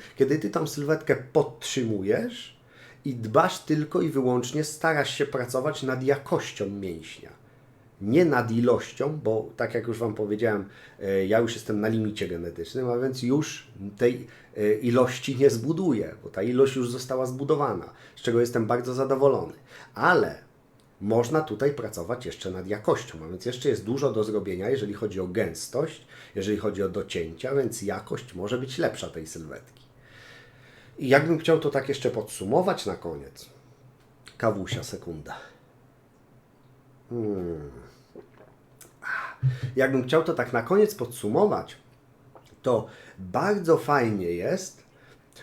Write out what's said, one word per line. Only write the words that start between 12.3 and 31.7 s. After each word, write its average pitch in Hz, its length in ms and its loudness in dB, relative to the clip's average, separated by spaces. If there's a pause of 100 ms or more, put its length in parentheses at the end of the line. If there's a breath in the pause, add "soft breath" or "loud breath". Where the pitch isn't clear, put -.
a 120 80 0
więc 127 260 -2
już 139 440 0 (300)
tej, 127 300 2 (300 loud breath)
e, 107 160 4
ilości 123 640 2
nie 135 120 8
zbuduję, 123 720 0
bo - 60 -14
ta 95 140 -4
ilość 131 320 2
już 123 160 -2
została 127 340 -4
zbudowana, 131 680 -2 (220 loud breath)
z - 60 -20
czego 117 180 2
jestem 120 260 2
bardzo 123 280 -2
zadowolony. 131 600 2 (400 loud breath)
Ale 120 420 4 (680)
można 139 400 2
tutaj 139 320 0
pracować 107 520 -8
jeszcze 92 260 -8
nad 92 160 -8
jakością, 104 560 -2
a 78 40 -12
więc 90 180 -10
jeszcze 123 240 0
jest 101 160 0
dużo 131 280 0
do 107 100 2
zrobienia, 101 460 -2
jeżeli 107 240 0
chodzi 98 260 -4
o 92 80 -2
gęstość, 104 800 -4 (280 loud breath)
jeżeli 101 220 0
chodzi 98 260 -2
o 95 60 0
docięcia, 90 640 -4
więc 127 260 0
jakość 98 540 -6
może 101 220 -2
być 131 200 -6
lepsza 107 320 -4
tej 80 180 -12
sylwetki. - 580 -16 (1120 loud breath)
I 135 100 -2
jakbym 151 280 6
chciał 160 220 4
to 147 100 0
tak 135 200 -2